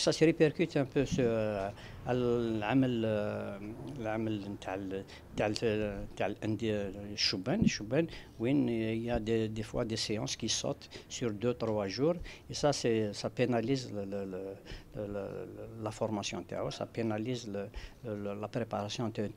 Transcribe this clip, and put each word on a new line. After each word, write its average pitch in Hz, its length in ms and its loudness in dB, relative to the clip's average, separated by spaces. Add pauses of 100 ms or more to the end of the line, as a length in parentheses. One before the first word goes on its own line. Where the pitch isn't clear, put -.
ça 165 60 6
se 151 200 4
répercute 156 520 4
un 131 100 -4
peu 143 100 4 (120)
sur, 131 100 4
euh, 107 440 0 (400)
العمل، 120 960 2
euh, 104 960 -4
العمل 110 520 -2
نتاع 95 240 -6
ال-، 98 280 -4 (300)
نتاع 110 140 2
ال-، 104 680 0
نتاع 101 140 0
الأندية 104 640 0 (220)
الشبان، 120 480 2
الشبان، 131 460 2 (320)
وين 127 280 4
il 113 380 2
y 120 40 -2
a 120 100 2
des, 110 280 2
des 110 160 -4
fois 123 220 -2
des 113 100 -2
séances 113 400 0
qui 113 140 -2
sautent - 400 -2 (200)
sur 117 220 -2
deux, 110 220 2
trois 107 340 0
jours, 135 280 2 (340)
et 131 40 -8
ça, 143 200 4
c'est, 110 400 2
ça - 160 -4
pénalise 120 640 2
le, 104 100 -4
le, 98 300 -4
le, 95 100 -6 (520)
le, 104 120 -4
le, 101 760 -8
la 107 80 -2
formation 107 560 0
تاعو, 104 240 -2
ça - 140 -4
pénalise 113 600 -2
le, 101 220 -4 (340)
le, 110 200 -4
le, 101 180 -4
la 104 80 -4
préparation 110 580 -2
de, 107 300 -2